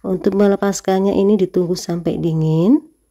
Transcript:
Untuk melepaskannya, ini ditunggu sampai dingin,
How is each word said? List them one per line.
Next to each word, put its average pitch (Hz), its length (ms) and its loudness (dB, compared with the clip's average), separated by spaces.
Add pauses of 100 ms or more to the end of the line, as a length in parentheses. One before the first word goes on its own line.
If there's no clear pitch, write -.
Untuk 190 320 -2
melepaskannya, 196 800 0
ini 196 240 2
ditunggu 180 320 0
sampai 170 480 -6
dingin, 160 640 2 (240)